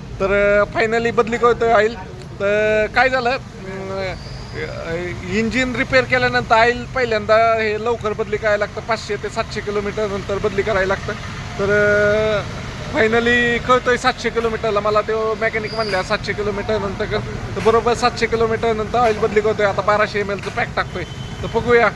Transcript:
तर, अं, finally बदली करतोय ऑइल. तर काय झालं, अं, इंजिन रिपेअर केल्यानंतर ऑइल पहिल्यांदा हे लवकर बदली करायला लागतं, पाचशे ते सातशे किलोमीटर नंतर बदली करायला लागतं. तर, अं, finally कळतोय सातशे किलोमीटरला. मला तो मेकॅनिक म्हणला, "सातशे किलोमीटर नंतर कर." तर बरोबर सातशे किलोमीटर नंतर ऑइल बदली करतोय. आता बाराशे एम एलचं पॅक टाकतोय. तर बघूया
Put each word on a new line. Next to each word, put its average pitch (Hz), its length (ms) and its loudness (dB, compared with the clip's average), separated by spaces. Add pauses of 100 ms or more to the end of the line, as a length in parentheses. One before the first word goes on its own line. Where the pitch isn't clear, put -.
(200)
तर, 190 60 0
अं, 202 520 2
finally 226 340 2
बदली 226 260 0
करतोय 233 340 4
ऑइल. 220 240 4 (440)
तर 214 460 2 (100)
काय 254 140 6
झालं, 254 200 0
अं, 190 840 -6 (1160)
इंजिन 226 460 0
रिपेअर 254 280 2
केल्यानंतर 247 520 2
ऑइल 240 300 4 (100)
पहिल्यांदा 220 400 2
हे 220 500 2
लवकर 214 280 -2
बदली 208 240 -4
करायला 208 280 0
लागतं, 202 160 -8
पाचशे 214 340 -4
ते 202 140 -6
सातशे 220 300 -6
किलोमीटर 202 480 -2
नंतर 196 300 -4
बदली 196 240 0
करायला 190 340 0
लागतं. 208 180 -4 (460)
तर, 196 40 -2
अं, 208 800 2 (540)
finally 233 720 4
कळतोय 247 300 4
सातशे 240 320 -2
किलोमीटरला. 220 500 0
मला 208 220 2
तो 220 400 -2
मेकॅनिक 220 340 -2
म्हणला, 202 280 0
"सातशे 208 300 -4
किलोमीटर 202 440 -2
नंतर 202 280 -4
कर." 196 120 -2 (380)
तर 196 40 -6
बरोबर 226 340 4
सातशे 233 320 0
किलोमीटर 226 480 2
नंतर 214 260 0
ऑइल 220 180 2
बदली 208 240 2
करतोय. 208 240 2
आता 196 160 0
बाराशे 208 380 2
एम 202 120 -2
एलचं 196 180 -6
पॅक 233 260 -2
टाकतोय. 185 280 -4 (400)
तर 202 160 -2
बघूया 233 360 6